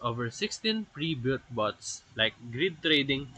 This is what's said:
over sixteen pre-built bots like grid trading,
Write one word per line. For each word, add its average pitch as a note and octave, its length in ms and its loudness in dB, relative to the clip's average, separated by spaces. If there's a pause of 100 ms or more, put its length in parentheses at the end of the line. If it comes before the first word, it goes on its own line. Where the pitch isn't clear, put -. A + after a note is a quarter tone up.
over A#2 320 0
sixteen A3 560 -2
pre-built C3+ 640 -2
bots - 480 -2 (160)
like A2 160 4 (160)
grid D3+ 320 -2
trading, C#3 560 2